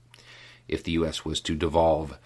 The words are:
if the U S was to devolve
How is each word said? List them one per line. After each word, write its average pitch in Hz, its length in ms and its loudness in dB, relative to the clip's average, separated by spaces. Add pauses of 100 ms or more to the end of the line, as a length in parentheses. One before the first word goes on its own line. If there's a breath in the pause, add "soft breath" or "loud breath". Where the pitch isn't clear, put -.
(680 loud breath)
if 80 140 -4
the 85 100 -4
U 82 140 2
S - 180 -6
was 78 180 -4
to 85 120 -2
devolve 78 720 2